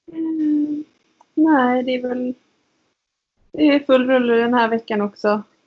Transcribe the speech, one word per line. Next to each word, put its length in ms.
Mm. 720
Nej, 500
det 120
är 60
väl, 320
det 160
är 120
full 280
rulle 260
den 200
här 160
veckan 320
också. 420